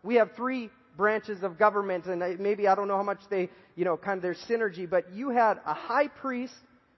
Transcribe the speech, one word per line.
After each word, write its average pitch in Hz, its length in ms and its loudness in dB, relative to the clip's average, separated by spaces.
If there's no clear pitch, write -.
We 220 120 -2
have 220 200 4
three 247 340 -4
branches 208 460 0
of 175 140 -4
government, 196 480 2
and 180 180 -2
I, 180 140 -2
maybe 202 300 0
I 190 80 8
don't 202 120 -2
know 196 100 0
how 196 60 0
much 202 160 -4
they, 185 200 -2
you 175 100 -2
know, 170 120 0
kind 196 200 -4
of 180 60 -6
their 175 120 -2
synergy, 196 400 -2
but 180 240 0
you 247 160 -6
had 233 360 4
a 151 80 -4
high 277 340 0
priest, 254 460 -8